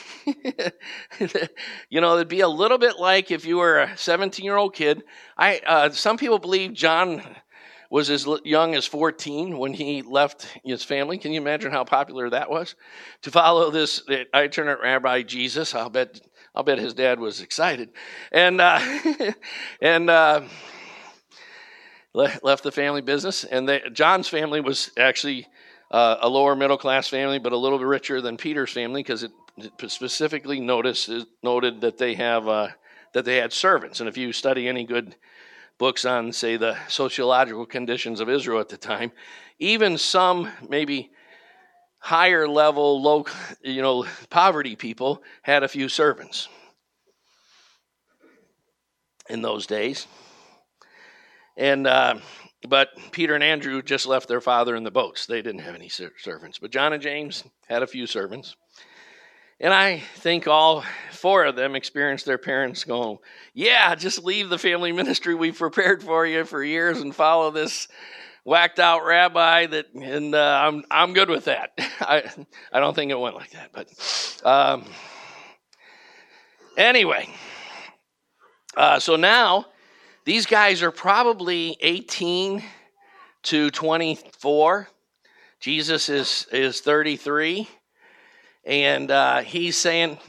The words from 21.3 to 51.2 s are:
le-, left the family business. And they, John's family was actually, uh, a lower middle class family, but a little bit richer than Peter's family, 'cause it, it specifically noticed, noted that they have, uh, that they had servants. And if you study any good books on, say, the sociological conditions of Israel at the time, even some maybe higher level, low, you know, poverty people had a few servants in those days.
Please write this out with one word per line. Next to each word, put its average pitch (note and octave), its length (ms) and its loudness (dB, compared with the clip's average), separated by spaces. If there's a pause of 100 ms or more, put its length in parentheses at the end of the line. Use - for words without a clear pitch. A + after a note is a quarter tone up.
le-, C3 300 2
left C3+ 220 2
the C#3+ 80 -6
family C#3+ 300 -2
business. C#3+ 420 -2
And C3 240 -2
they, C#3 120 2 (120)
John's F3 360 4
family D3+ 320 -2
was C3+ 380 -4
actually, B2+ 480 0 (460)
uh, A2+ 280 4
a A#2+ 80 4
lower C#3 280 4
middle C#3 220 2
class C3+ 280 0
family, C#3 320 -2
but A#2+ 140 -4
a B2 40 0
little C3+ 220 0
bit B2+ 80 -6
richer C3+ 340 -2
than A#2 160 -6
Peter's D3 360 -6
family, B2+ 320 -6
'cause A2+ 180 -6
it, A2+ 80 -12 (280)
it G#2+ 320 -14
specifically C#3 680 -6
noticed, A#2+ 480 -2 (340)
noted B2 380 -2
that A2+ 160 -2
they A#2+ 180 -2
have, A#2 320 0
uh, G#2+ 220 0 (460)
that B2 100 -2
they B2+ 120 0
had A#2 160 0
servants. E3 480 0
And A2+ 80 -6
if G#2+ 100 -10
you B2 140 -6
study B2+ 360 -2
any B2+ 160 -4
good A#2 320 -6 (640)
books B2+ 260 0
on, A#2 280 -2
say, A2+ 260 -2
the A2 180 0 (120)
sociological B2+ 760 0
conditions A#2 560 -6
of A2 80 -4
Israel B2 320 0
at G#2 80 -6
the - 80 -18
time, A2+ 360 -8 (460)
even G3+ 380 0
some F3+ 560 2 (160)
maybe C#3+ 420 -4 (920)
higher E3+ 460 4
level, D3 540 4
low, D3 240 4 (380)
you C3 180 -6
know, B2+ 260 0 (220)
poverty D#3 480 2
people B2+ 460 -6 (180)
had C#3+ 220 2
a C3+ 60 0
few C3+ 200 -4
servants - 600 -2 (2750)
in A2+ 100 -8
those A2 260 -6
days. G#2+ 400 -6 (1500)